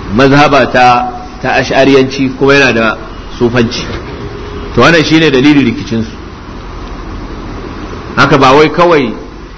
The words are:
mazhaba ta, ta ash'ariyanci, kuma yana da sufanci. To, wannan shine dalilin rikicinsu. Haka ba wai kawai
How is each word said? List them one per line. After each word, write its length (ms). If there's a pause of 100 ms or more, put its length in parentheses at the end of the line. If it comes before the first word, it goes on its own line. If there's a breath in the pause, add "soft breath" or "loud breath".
(160)
mazhaba 560
ta, 400 (280)
ta 200
ash'ariyanci, 800
kuma 160
yana 180
da 240 (420)
sufanci. 460 (920)
To, 60
wannan 240
shine 260
dalilin 340
rikicinsu. 460 (2000)
Haka 220
ba 140
wai 180
kawai 420 (460)